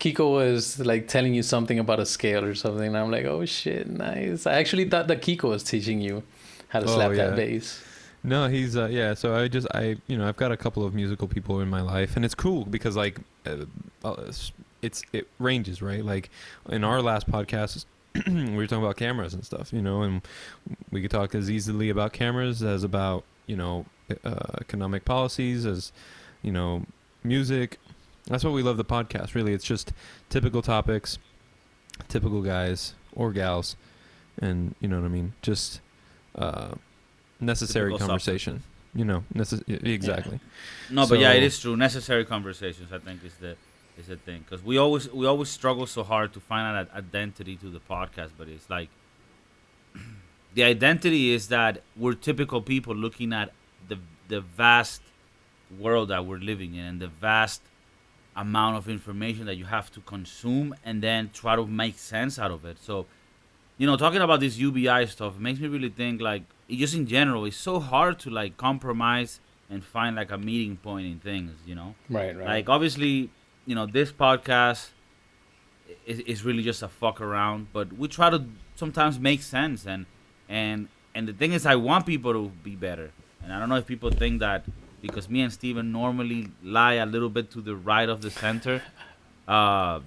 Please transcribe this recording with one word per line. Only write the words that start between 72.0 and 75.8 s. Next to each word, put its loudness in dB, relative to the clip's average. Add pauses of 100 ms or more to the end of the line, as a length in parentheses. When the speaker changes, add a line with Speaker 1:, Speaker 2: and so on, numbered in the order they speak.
Speaker 1:
Right, -2
right. -8
Speaker 3:
Like, -2
obviously, 2 (380)
you -4
know, -2
this 0
podcast 4 (1200)